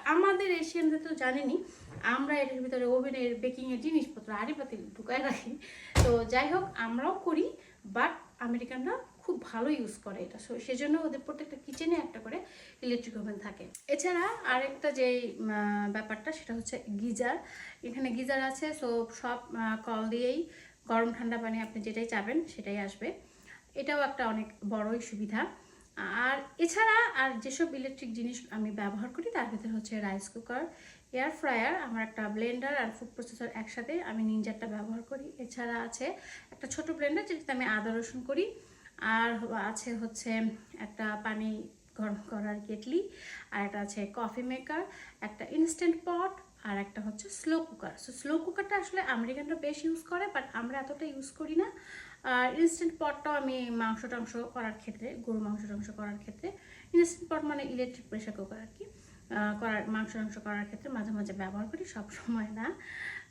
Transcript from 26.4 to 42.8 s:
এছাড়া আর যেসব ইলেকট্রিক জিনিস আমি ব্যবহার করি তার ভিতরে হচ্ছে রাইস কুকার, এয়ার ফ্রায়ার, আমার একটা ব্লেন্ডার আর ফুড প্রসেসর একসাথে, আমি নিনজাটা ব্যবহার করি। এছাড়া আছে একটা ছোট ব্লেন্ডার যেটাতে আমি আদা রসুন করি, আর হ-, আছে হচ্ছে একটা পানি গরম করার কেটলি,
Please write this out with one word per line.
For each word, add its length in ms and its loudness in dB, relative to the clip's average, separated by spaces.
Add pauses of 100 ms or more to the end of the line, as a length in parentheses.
এছাড়া 640 6
আর 160 2
যেসব 340 0
ইলেকট্রিক 380 -4
জিনিস 380 -4
আমি 200 0
ব্যবহার 380 -2
করি 220 -4
তার 160 0
ভিতরে 220 -4
হচ্ছে 320 -2
রাইস 280 -2
কুকার, 460 -6 (380)
এয়ার 180 2
ফ্রায়ার, 460 2
আমার 260 -2
একটা 260 -2
ব্লেন্ডার 480 0
আর 140 2
ফুড 240 -12
প্রসেসর 400 -8
একসাথে, 480 -4
আমি 200 -2
নিনজাটা 440 0
ব্যবহার 360 -4
করি। 360 -8
এছাড়া 440 -4
আছে 220 -6 (460)
একটা 160 -10
ছোট 240 -4
ব্লেন্ডার 360 2
যেটাতে 260 -4
আমি 120 0
আদা 340 2
রসুন 240 -4
করি, 320 0 (420)
আর 420 4
হ-, 140 -2
আছে 440 -2
হচ্ছে 340 -4 (500)
একটা 440 -4
পানি 440 -2 (300)
গরম 160 0 (160)
করার 300 -2
কেটলি, 480 0 (420)